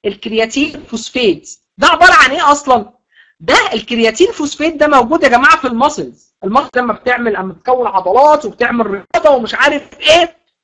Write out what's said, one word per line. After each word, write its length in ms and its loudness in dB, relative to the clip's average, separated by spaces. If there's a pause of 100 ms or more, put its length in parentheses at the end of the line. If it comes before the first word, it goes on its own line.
الكرياتين 800 -4
فوسفات. 640 -4 (300)
ده 80 2
عباره 260 4
عن 180 4
ايه 220 0
اصلا؟ 400 -2 (480)
ده 140 -2 (180)
الكرياتين 600 0
فوسفات 400 -6
ده 140 0
موجود 360 2
يا 60 2
جماعه 320 4
في 60 -6
الماسلز. 680 -4 (100)
الماسلز 320 -2
لما 160 -2
بتعمل، 440 -4
اما 160 -8
بتكون 340 -2
عضلات 580 2
وبتعمل 420 -4
رياضه 440 -2
ومش 240 -2
عارف 460 -2
ايه، 360 2 (280)